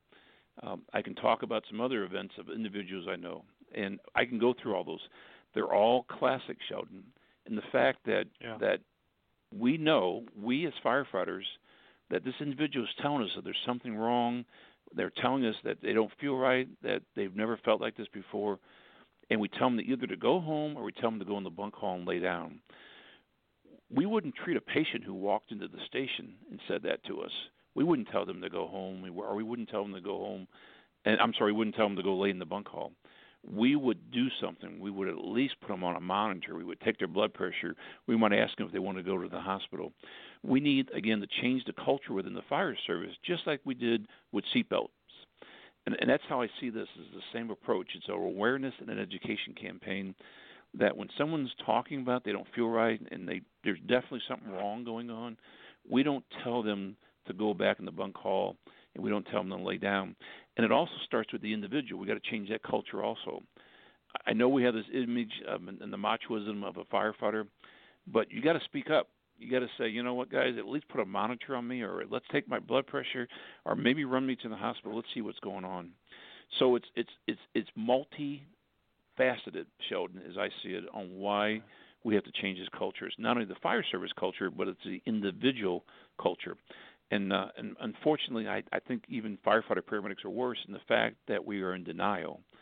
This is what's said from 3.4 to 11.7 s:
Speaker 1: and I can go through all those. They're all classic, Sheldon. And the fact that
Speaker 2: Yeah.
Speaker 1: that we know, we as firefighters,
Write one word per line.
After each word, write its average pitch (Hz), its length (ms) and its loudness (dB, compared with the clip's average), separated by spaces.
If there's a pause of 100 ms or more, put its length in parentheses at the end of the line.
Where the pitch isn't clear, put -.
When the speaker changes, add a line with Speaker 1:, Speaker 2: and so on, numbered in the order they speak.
Speaker 1:
and 98 240 -4 (160)
I 117 100 4
can 123 140 -4
go 120 220 6
through 110 140 -2
all 90 100 0
those. 82 160 -8 (540)
They're 104 180 2
all 117 320 6
classic, - 540 -2 (100)
Sheldon. 95 340 -8 (440)
And 110 100 -4
the 101 160 -6
fact 131 320 4
that 98 220 2 (140)
Speaker 2:
Yeah. 113 180 -8
Speaker 1:
that 101 220 4 (720)
we 120 220 4
know, 120 480 4 (160)
we 131 260 0
as 139 80 -4 (100)
firefighters, 95 600 0 (680)